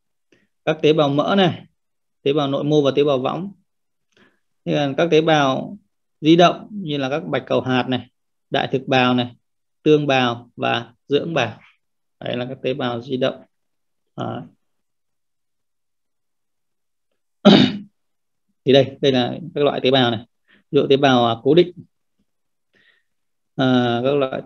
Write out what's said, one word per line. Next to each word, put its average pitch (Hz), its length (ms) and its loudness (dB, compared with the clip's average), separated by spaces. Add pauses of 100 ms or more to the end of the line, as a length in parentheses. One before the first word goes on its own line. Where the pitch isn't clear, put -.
(640)
các 160 160 -2
tế 151 120 4
bào 151 160 0
mỡ 143 280 0
này, 170 280 0 (560)
tế 139 120 0
bào 147 140 -2
nội 139 160 -4
mô 151 180 2
và 135 140 2
tế 139 80 2
bào 139 160 0
võng. 156 320 -6 (1120)
Thế 170 100 -4
còn 139 220 -2
các 165 140 0
tế 156 100 4
bào 143 560 0 (440)
di 156 140 4
động 170 360 4
như 175 260 -8
là 131 120 -4
các 156 180 -4
bạch 135 180 -6
cầu 127 160 0
hạt 127 280 -2
này, 120 200 -6 (400)
đại - 220 -2
thực 131 160 -4
bào 127 260 2
này, 123 220 -4 (480)
tương 151 240 2
bào 123 480 -2
và 120 380 -4 (140)
dưỡng 165 260 -2
bào. 117 260 -4 (600)
Đấy 120 180 -8
là 123 80 -8
các 131 180 -12
tế 127 100 -4
bào 120 280 -6
di 131 160 -6
động. 131 240 -4 (720)
Đấy. 120 260 -8 (3000)
<clears throat> 151 100 8 (1120)
Thì 131 80 4
đây, 135 280 2
đây 139 100 2
là 127 280 -2 (160)
các 147 80 -2
loại 139 200 -2
tế 127 80 0
bào 127 200 2
này. 113 140 -8 (460)
Ví 143 80 2
dụ - 100 0
tế 135 80 4
bào, 131 300 2
à, 117 160 -2
cố 135 100 2
định. 175 180 4 (1800)
À, 123 480 0
các 139 120 0
loại 139 300 -2